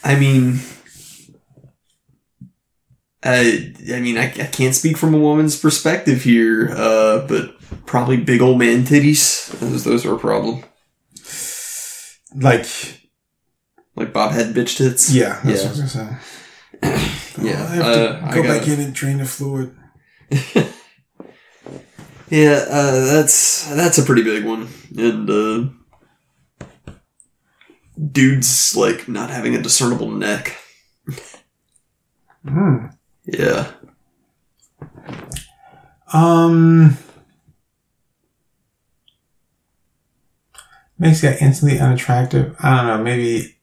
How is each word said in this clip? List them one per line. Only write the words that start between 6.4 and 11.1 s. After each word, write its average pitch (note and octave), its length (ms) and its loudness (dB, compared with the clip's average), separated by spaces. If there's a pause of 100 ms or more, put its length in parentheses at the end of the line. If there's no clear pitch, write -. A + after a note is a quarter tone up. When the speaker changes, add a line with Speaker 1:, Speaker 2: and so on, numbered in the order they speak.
Speaker 1:
uh, A2 560 2
but - 320 -6 (280)
probably B2+ 320 0
big B2+ 220 2
old B2 200 4
man A#2+ 240 4
titties. D3 640 2 (100)
Those, B2 240 -6
those A#2 240 0
are - 80 -2
a A2+ 40 -6
problem. A2 440 -4 (1700)